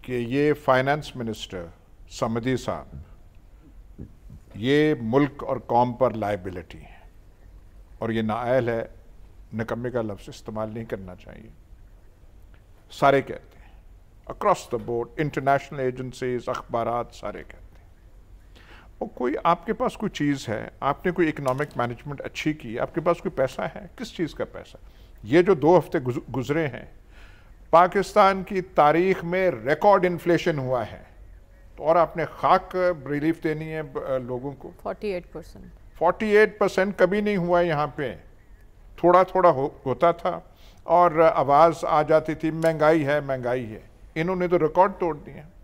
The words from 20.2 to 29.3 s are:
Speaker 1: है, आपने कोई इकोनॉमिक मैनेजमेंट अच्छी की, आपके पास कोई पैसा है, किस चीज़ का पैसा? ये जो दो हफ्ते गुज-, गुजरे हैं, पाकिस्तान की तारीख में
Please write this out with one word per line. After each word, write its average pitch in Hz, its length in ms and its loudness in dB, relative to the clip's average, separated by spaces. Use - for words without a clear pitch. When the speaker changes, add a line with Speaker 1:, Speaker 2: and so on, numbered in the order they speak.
Speaker 1:
है, 113 200 -8
आपने 147 280 -2
कोई 170 160 0
इकोनॉमिक 143 500 -4
मैनेजमेंट 120 440 -6
अच्छी - 320 -4
की, 123 240 -10
आपके - 240 -4
पास 170 180 0
कोई 190 100 -6
पैसा - 360 -2
है, - 320 -12
किस - 200 -12
चीज़ 160 180 -6
का - 100 -6
पैसा? - 340 -18
ये 151 180 6
जो 185 120 4
दो 156 220 6
हफ्ते 160 220 0
गुज-, 123 320 -6
गुजरे 139 360 -2
हैं, 117 240 -12
पाकिस्तान 190 720 4
की 190 180 -4
तारीख 170 640 2
में 180 260 0